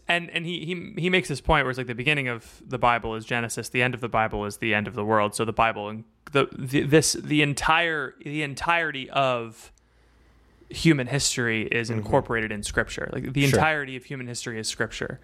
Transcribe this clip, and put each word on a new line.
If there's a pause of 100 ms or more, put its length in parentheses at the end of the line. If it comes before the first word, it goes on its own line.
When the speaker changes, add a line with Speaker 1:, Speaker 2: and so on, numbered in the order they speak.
Speaker 1:
and,
and
he,
he,
he
makes
this
point
where
it's
like
the
beginning
of
the
Bible
is
Genesis,
the
end
of
the
Bible
is
the
end
of
the
world.
So
the
Bible,
and (280)
the,
the,
this,
the
entire, (100)
the
entirety
of (960)
human
history
is
Speaker 2:
Mm-hmm.
Speaker 1:
incorporated
in
Scripture.
Like,
the
Speaker 2:
Sure.
Speaker 1:
entirety
of
human
history
is
Scripture.